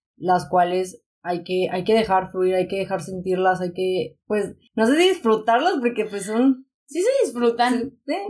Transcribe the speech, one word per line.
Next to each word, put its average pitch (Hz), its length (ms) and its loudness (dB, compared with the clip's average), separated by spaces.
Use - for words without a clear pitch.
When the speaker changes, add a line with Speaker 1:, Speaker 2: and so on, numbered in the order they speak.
Speaker 1:
las 175 280 0
cuales 180 560 0
hay 175 200 -4
que, 185 280 -2
hay 180 140 -4
que 220 100 2
dejar 190 360 2
fluir, 185 240 0
hay 180 140 0
que 196 80 -6
dejar 190 240 -4
sentirlas, 185 640 -2
hay 180 100 -4
que, 185 540 -4
pues, 208 300 -2
no 220 100 2
sé 262 140 4
si 359 100 6
disfrutarlas, 247 720 2
porque, 233 240 -2
pues, 196 220 -8
son 254 400 2
Speaker 2:
Sí 294 160 -6
se 508 240 2
disfrutan. 240 680 0
Speaker 1:
Sí, 277 60 -4
sí. - 20 -2